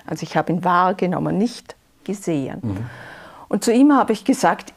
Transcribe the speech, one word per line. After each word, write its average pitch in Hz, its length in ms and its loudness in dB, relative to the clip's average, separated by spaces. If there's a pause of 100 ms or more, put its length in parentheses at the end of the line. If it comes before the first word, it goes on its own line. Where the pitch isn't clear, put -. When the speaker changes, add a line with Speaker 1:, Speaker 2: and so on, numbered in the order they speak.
Speaker 1:
Also 160 160 -8
ich 170 140 -4
habe 156 160 0
ihn 175 100 -2
wahrgenommen, 180 760 0
nicht - 380 -4 (300)
gesehen. 170 560 -4
Speaker 2:
Mhm. 101 160 -4 (720)
Speaker 1:
Und 208 140 -2
zu 233 100 2
ihm 277 200 6
habe 240 200 4
ich 202 120 -4
gesagt - 520 0